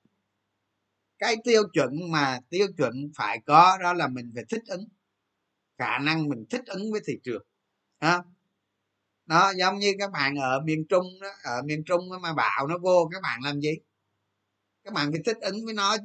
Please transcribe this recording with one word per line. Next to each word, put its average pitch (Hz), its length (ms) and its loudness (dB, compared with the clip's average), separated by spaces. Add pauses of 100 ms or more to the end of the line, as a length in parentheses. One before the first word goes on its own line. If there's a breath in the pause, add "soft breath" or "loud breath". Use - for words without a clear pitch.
(1200)
cái 226 240 0
tiêu 226 200 6 (100)
chuẩn 156 380 0
mà, 139 280 2 (100)
tiêu 190 180 0 (100)
chuẩn 120 160 2 (220)
phải 107 300 -4
có 180 380 8
đó 175 100 2
là 165 140 -2
mình 123 280 -8
phải 117 140 -8
thích 226 180 -6
ứng. 185 200 -10 (880)
Khả 120 220 -4
năng 151 300 0
mình 113 200 -6
thích 254 160 -6
ứng 202 260 -8
với 214 160 -4
thị 139 60 -4 (100)
trường. 113 220 -8 (540)
Đó. 175 240 0 (1000)
Đó, 185 320 4
giống 190 220 2
như 202 200 2
các 202 120 -4
bạn 143 240 2
ở 135 300 0
miền 156 240 0
Trung 185 160 2 (160)
đó, 196 80 -10 (140)
ở 123 220 -4
miền 151 180 -4
Trung 175 180 0 (200)
mà 165 120 -4
bão 120 340 0
nó 175 100 -2
vô, 175 340 4
các 190 120 -10
bạn 123 200 -4
làm 143 180 -4
gì? 151 120 -2 (1120)
Các 226 100 -16
bạn 147 180 0
phải 160 140 -4
thích 220 160 0
ứng 208 240 -6
với 226 80 -8
nó 208 320 0